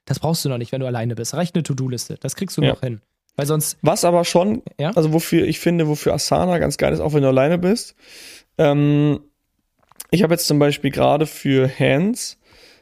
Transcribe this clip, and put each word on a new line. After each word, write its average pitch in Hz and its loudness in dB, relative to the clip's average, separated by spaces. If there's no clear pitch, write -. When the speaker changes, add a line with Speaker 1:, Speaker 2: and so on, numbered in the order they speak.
Speaker 1:
Das 135 -4
brauchst 165 -2
du 143 -2
noch 127 -4
nicht, 120 -10
wenn 131 -4
du 131 -4
alleine 120 -4
bist. 117 -8
Reicht 170 -4
eine 170 0
To-Do-Liste, 127 -6
das - -8
kriegst 190 -8
du 156 0
Speaker 2:
Ja. 139 4
Speaker 1:
noch - -4
hin. 120 -8
Weil 143 -4
sonst 151 -2
Speaker 2:
Was - 2
aber 175 2
schon, 185 0
Speaker 1:
Ja? 151 -4
Speaker 2:
also 156 2
wofür 165 2
ich - -2
finde, 170 2
wofür - -2
Asana 165 0
ganz 143 -2
geil 143 0
ist, 156 -2
auch 151 -2
wenn 147 4
du 135 4
alleine 135 4
bist, 185 -2
ähm, 147 4
ich 175 4
habe 160 2
jetzt 170 -2
zum 147 2
Beispiel 143 0
gerade 139 2
für 135 0
Hands, 143 -2